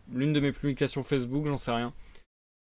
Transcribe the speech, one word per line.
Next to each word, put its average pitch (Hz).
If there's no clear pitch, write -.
l'une 135
de 147
mes 139
publications 139
Facebook, 135
j'en 143
sais 127
rien. 120